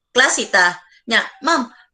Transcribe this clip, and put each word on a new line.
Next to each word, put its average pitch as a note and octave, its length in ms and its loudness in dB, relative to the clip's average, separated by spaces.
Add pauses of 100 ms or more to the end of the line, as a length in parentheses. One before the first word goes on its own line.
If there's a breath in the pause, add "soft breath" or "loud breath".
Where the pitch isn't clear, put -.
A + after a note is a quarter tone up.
(120)
Klase C4+ 360 0
ta. F3+ 320 0 (280 soft breath)
Nya, A3+ 120 0 (240)
"Ma'am, D4 240 0 (260 soft breath)